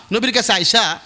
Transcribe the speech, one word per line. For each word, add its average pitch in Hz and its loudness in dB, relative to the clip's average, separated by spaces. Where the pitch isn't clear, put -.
নবীর 233 0
কাছে 233 0
আইসা 180 0